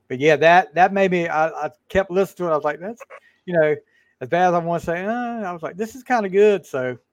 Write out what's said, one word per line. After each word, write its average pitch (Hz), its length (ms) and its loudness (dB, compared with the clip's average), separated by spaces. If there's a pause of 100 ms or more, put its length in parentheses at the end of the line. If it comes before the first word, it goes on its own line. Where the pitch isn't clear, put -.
But 131 120 -8
yeah, 151 180 4
that, 170 360 4
that 180 200 4
made 196 180 2
me, 175 160 -2
I, 156 220 0
I 151 220 -8 (160)
kept 190 220 -2
listening 185 280 -2
to 180 80 -8
it. 165 80 -2
I - 20 0
was 143 80 -2
like, 151 160 -4
"That's," 214 220 -12 (440)
you 180 140 -8
know, 151 160 4 (460)
as 123 80 -10
bad 175 200 2
as 175 60 2
I - 40 2
wanna 170 200 -4
say, 175 260 -6
uh, 214 60 -4
I 233 400 -8
was 170 100 -12
like, - 160 -10
"This 220 180 -8
is 254 80 -20
kinda 220 260 -2
good." 202 360 2
So 127 320 -6 (160)